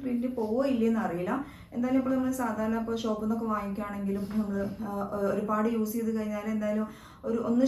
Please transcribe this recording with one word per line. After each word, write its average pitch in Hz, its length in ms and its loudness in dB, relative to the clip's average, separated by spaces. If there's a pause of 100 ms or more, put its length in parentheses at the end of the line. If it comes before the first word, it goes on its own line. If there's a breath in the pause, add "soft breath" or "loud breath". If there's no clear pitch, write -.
പ്രിന്റ് 247 340 0
പോവോ 226 240 2 (120)
ഇല്ലയെന്ന് 226 340 4
അറിയില്ല. 175 260 -2 (420 loud breath)
എന്തായാലും 254 260 2
ഇപ്പോൾ 254 160 0
നമ്മൾ 254 260 2
സാധാരണ 220 400 0
ഇപ്പോൾ 226 220 -2
ഷോപ്പിൽ 214 220 0
നിന്നൊക്കെ 226 280 0
വാങ്ങിക്കുകയാണെങ്കിലും 202 680 -2 (160)
നമ്മൾ, 196 180 0 (300)
ആ, 202 40 -4 (400)
ഒരുപാട് 214 440 2
യൂസ് 214 200 0
ചെയ്ത് 226 220 0
കഴിഞ്ഞാൽ 208 360 -4
എന്തായാലും 214 320 0 (420 loud breath)
ഒരു 233 100 2 (100)
ഒന്ന് 247 200 6